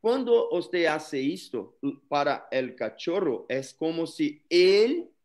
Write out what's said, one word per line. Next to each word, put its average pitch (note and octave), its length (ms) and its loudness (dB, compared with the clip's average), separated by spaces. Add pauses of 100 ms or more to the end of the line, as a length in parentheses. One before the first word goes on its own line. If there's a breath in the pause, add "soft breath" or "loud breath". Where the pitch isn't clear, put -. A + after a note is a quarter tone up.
Cuando A#3 480 2
usted E3+ 340 -2
hace D3+ 480 -2
esto A#2+ 460 -10 (300)
para C#3+ 420 -2
el B2+ 240 -4
cachorro, D#3 720 -4
es C3 240 -6
como E3 340 -4
si D3+ 440 -6
él G3+ 580 4 (160)